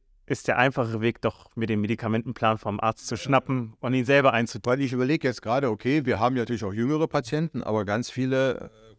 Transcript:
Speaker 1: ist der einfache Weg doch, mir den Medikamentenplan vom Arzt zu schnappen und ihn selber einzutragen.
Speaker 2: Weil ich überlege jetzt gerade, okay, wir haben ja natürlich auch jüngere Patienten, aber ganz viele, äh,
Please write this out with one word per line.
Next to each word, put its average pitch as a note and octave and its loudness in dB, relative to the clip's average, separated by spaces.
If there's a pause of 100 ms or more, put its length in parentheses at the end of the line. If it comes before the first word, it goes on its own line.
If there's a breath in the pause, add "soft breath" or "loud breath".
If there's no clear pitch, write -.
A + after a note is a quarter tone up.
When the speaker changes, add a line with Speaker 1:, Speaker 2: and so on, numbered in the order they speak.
(260)
Speaker 1:
ist - -4
der A#2 0
einfache A#2+ 0
Weg A2+ 0
doch, - -6
mir A2+ -2
den G#2+ 0
Medikamentenplan A2 0
vom G#2 -6
Arzt A2 -2
zu A#2+ -6
schnappen B2+ 0
und B2+ -2
ihn C3 2
selber C3+ 6
einzutragen. A#2 0
Speaker 2:
Weil C#3 0
ich A#2+ -2
überlege C3 0
jetzt B2 -2
gerade, B2+ 0
okay, B2+ 0
wir G#2 0
haben B2 2
ja B2 0
natürlich A2+ -4
auch F#2+ -4
jüngere D3 0
Patienten, D3+ -4
aber G#2+ -2
ganz G#2+ -2
viele, C3 0
äh, G2+ -14 (300)